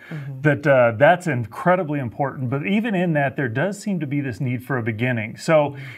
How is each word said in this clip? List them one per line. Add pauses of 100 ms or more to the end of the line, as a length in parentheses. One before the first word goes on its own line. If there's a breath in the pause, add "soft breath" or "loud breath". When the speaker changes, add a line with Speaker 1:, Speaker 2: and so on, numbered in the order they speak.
(100)
Speaker 1:
Mm-hmm.
Speaker 2:
that,
uh,
that's
incredibly
important.
But
even
in
that,
there
does
seem
to
be
this
need
for
a
beginning.
So
Speaker 1:
Mm-hmm. (180 loud breath)